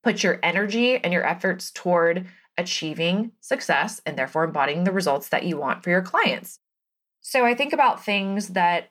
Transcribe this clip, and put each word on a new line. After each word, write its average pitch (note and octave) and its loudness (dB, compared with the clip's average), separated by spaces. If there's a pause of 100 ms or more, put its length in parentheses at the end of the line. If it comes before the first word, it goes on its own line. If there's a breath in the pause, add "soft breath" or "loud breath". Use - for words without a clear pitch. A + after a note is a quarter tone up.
put - 0
your - 2
energy G#3+ 0
and F3 -2
your F3 0
efforts F3+ -2
toward F3 0 (300 loud breath)
achieving F3 -2
success F#3 -2
and D3 -6
therefore C3+ -2
embodying D3+ 0
the F#3+ 2
results D#3+ 0
that - 0
you E3 -2
want C#3 -4
for F3 -4
your F3+ 4
clients. - -2 (640)
So B3 2
I A#3+ 4
think C#4+ -2
about C4+ 4
things G3 -2
that F3 2